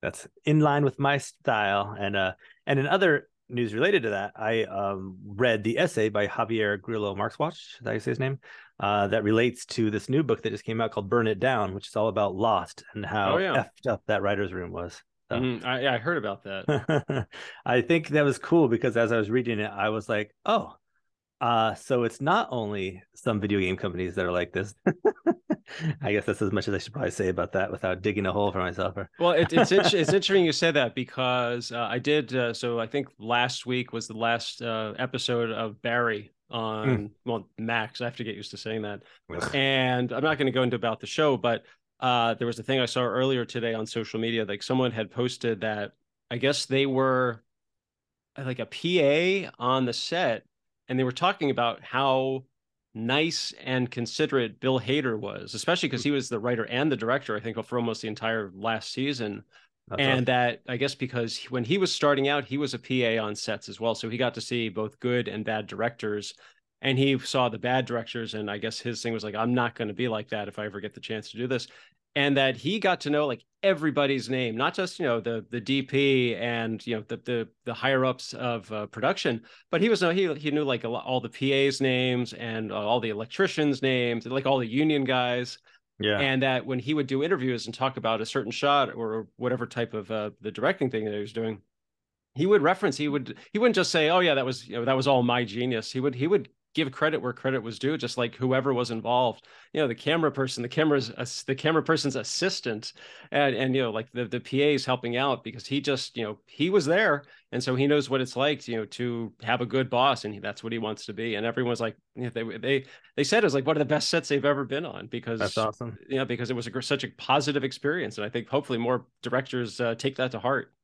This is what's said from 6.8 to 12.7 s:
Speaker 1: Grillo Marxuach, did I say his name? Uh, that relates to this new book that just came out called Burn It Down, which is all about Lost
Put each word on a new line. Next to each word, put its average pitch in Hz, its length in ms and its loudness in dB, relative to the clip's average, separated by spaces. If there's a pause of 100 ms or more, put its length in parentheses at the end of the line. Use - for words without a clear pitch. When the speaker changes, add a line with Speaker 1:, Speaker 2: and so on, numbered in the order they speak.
Speaker 1:
Grillo 104 320 -4
Marxuach, 110 440 -2 (220)
did 113 100 -8
I 110 80 0
say 117 140 -4
his 123 80 -4
name? 131 200 -2 (400)
Uh, 101 280 2
that 104 180 2
relates 117 400 2
to 110 260 0
this 104 160 -4
new 139 160 2
book 120 200 0
that 110 80 -2
just 104 120 -8
came 113 160 -4
out 113 120 0
called 98 180 -6
Burn 117 180 4
It 101 140 0
Down, 110 320 2
which 98 160 -10
is - 80 -8
all 107 100 4
about 101 280 2
Lost 98 480 0 (100)